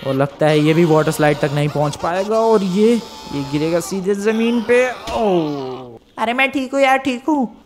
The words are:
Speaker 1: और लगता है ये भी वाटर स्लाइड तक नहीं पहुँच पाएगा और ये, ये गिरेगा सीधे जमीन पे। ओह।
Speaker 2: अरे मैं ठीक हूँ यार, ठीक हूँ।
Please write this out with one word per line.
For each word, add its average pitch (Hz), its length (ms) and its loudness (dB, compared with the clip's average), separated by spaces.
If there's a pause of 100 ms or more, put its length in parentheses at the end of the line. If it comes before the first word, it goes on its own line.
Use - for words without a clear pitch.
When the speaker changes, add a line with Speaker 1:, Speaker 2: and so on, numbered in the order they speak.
Speaker 1:
और 135 80 -2
लगता 143 320 0
है 151 120 4
ये 151 160 4
भी 170 100 4
वाटर 156 260 4
स्लाइड 151 280 2
तक 151 160 -2
नहीं 147 140 0
पहुँच 147 280 -2
पाएगा 190 420 -2
और 226 240 4
ये, 208 320 2
ये - 480 -6 (100)
गिरेगा 165 280 0
सीधे 190 340 -4
जमीन 226 540 0
पे। 247 180 4
ओह। 147 1120 -4 (200)
Speaker 2:
अरे 233 140 -2
मैं 269 180 0
ठीक 262 240 -6
हूँ 277 60 2
यार, 269 180 4
ठीक 254 300 -4
हूँ। 277 200 0 (180)